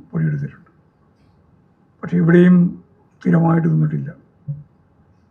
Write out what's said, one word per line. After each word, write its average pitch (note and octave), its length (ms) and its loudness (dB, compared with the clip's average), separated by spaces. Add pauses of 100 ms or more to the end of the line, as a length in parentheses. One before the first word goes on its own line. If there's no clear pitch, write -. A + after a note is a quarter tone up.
(120)
പണിയെടുത്തിട്ടുണ്ട്. D2 580 -8 (1300)
പക്ഷെ - 220 -8
ഇവിടെയും F3 340 4 (640)
സ്ഥിരമായിട്ട് E3 520 0
നിന്നിട്ടില്ല. D3+ 380 -4 (1200)